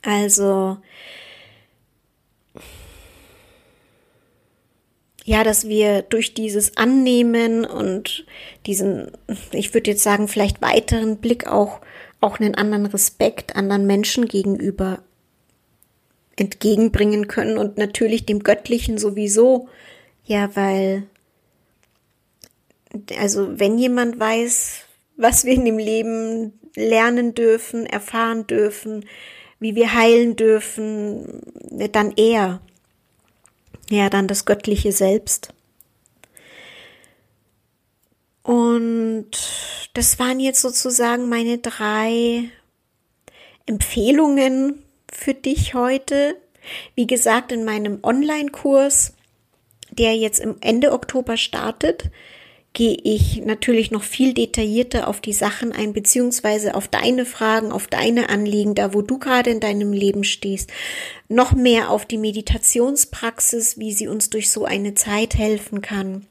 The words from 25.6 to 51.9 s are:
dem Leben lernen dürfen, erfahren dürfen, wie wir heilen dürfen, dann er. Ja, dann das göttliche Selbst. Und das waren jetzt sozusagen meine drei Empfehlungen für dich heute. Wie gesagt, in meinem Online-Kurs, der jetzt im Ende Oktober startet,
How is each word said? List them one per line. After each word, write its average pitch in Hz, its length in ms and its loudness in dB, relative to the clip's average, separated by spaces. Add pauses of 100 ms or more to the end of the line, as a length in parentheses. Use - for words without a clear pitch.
dem 220 120 2
Leben 226 840 -4 (160)
lernen 226 600 2
dürfen, 226 500 0
erfahren 226 640 -4
dürfen, 214 580 -2 (540)
wie 220 160 -4
wir 226 180 2
heilen 233 420 6
dürfen, 214 1040 -2 (500)
dann 208 240 0
er. 214 460 2 (1300)
Ja, 202 200 4
dann 196 180 0
das 196 180 -2
göttliche 202 480 0
Selbst. 196 600 0 (3000)
Und 233 880 2 (640)
das - 240 0
waren 254 220 0
jetzt 262 220 2
sozusagen 247 640 0
meine 233 300 0
drei 233 920 -2 (1160)
Empfehlungen 269 1160 2 (300)
für - 220 -6
dich 269 400 -4
heute. 269 640 0 (580)
Wie 240 100 0
gesagt, 247 460 2
in 226 140 -4
meinem 208 360 -4
Online-Kurs, 285 1120 2 (800)
der 226 240 2
jetzt 220 240 0
im 220 220 -4
Ende 254 320 4
Oktober 254 440 -4
startet, - 720 -4 (640)